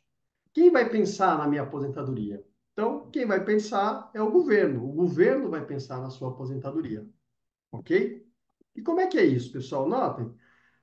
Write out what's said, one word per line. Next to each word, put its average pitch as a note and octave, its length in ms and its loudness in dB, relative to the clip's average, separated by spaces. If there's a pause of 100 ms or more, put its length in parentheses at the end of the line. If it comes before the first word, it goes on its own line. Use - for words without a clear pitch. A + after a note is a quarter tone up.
(540)
quem F4 160 8
vai B3 180 4
pensar G3 480 2
na D3 120 0
minha C#3+ 140 0
aposentadoria? C3 800 -6 (320)
Então, A#3+ 360 -4
quem B3+ 160 -2
vai F#3 180 0
pensar G#3+ 720 0
é G#3+ 80 -4
o G#3+ 80 0
governo. F#3 580 2
O C#3 40 -8
governo F3+ 580 2
vai D#3 160 -6
pensar C3 340 -10
na C3 80 -10
sua C3 220 -8
aposentadoria, C3 760 -8 (680)
ok? - 540 -2 (520)
E - 40 -14
como E4+ 200 -2
é F#4 80 0
que E4 100 -2
é G#3 60 6
isso, B2+ 280 0
pessoal? C3+ 340 -4
Notem. D#3+ 460 -4 (500)